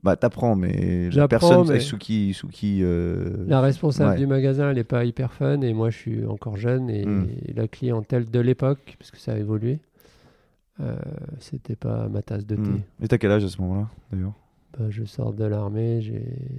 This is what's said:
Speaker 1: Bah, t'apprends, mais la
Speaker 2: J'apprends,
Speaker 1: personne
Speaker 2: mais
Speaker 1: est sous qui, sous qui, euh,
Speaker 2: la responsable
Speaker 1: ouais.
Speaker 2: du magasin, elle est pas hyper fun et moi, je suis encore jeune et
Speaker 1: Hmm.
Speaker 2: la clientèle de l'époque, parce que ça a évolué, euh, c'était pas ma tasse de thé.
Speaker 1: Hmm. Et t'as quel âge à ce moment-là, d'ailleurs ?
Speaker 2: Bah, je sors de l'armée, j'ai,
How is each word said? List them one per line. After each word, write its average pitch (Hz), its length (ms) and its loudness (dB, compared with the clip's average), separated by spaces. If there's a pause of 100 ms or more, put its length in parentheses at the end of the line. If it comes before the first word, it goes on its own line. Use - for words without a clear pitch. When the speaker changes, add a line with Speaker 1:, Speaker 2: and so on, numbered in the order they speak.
Speaker 1:
Bah, 92 140 4
t'apprends, 117 380 2
mais 90 500 0
la 87 60 -2
Speaker 2:
J'apprends, 143 160 6 (220)
Speaker 1:
personne 175 200 10
Speaker 2:
mais 135 80 4
Speaker 1:
est - 20 4
sous - 200 -6
qui, 104 340 0
sous - 160 -10
qui, 101 340 0
euh, 87 640 0
Speaker 2:
la 131 140 4
responsable 139 520 2
Speaker 1:
ouais. 170 40 0
Speaker 2:
du 139 100 0
magasin, 135 440 2
elle 131 80 0
est 117 40 0
pas 120 220 0
hyper 120 280 -2
fun 139 280 0
et 123 120 0
moi, 113 180 2
je 110 60 -4
suis 110 280 -4
encore 107 320 -6
jeune 123 320 -2
et 101 160 -2
Speaker 1:
Hmm. 101 220 0 (280)
Speaker 2:
la 113 140 -2
clientèle 120 600 -2
de 120 120 0
l'époque, 131 580 0
parce - 120 -20
que - 80 -20
ça - 140 -6
a 107 40 -2
évolué, 107 420 -2 (1040)
euh, 120 160 -6 (420)
c'était 123 380 -10
pas 110 320 -4
ma 104 140 -4
tasse 104 220 -6
de 107 100 -4
thé. 107 60 -2
Speaker 1:
Hmm. 98 200 0 (200)
Et 110 60 -2
t'as 117 120 2
quel 101 120 4
âge 104 140 4
à 95 40 -2
ce 92 120 -8
moment-là, 95 260 -2 (240)
d'ailleurs ? 98 220 -4 (440)
Speaker 2:
Bah, 117 120 -4
je 110 160 -6
sors 113 280 -6
de 107 120 -4
l'armée, 107 560 -2
j'ai, 120 580 -8